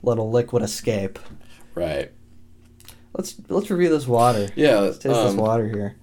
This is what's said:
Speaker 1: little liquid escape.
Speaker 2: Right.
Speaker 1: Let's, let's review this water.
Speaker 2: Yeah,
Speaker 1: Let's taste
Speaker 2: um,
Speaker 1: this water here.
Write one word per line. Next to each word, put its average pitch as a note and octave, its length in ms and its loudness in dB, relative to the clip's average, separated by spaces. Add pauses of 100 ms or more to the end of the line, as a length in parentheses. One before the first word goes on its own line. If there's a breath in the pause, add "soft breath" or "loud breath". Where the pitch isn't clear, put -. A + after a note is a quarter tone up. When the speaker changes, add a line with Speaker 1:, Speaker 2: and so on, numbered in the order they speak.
Speaker 1:
little A2 300 0
liquid A#2+ 320 2
escape. G2+ 560 -4 (560 loud breath)
Speaker 2:
Right. C3 360 -4 (1000 loud breath)
Speaker 1:
Let's, - 220 -8 (140)
let's - 200 -2
review F3 200 2
this D3 180 0
water. A#2 480 4
Speaker 2:
Yeah, C#3 240 4
Speaker 1:
Let's F#2+ 200 0
taste C3+ 160 0
Speaker 2:
um, A2 120 2
Speaker 1:
this G2 80 0
water A2 320 0
here. G#2 360 -6